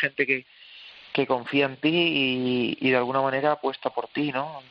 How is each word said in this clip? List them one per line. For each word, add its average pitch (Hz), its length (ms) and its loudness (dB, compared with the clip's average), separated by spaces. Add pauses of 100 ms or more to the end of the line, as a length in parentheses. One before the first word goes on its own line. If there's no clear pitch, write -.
gente 143 260 0
que, 131 180 -2 (680)
que 135 140 0
confía 131 400 0
en 131 100 -6
ti 151 140 0
y, 127 880 0
y 131 100 2
de 127 60 4
alguna 127 240 2
manera 135 320 2
apuesta 135 380 -4
por - 180 -6
ti, 147 240 -2
¿no? 139 380 -6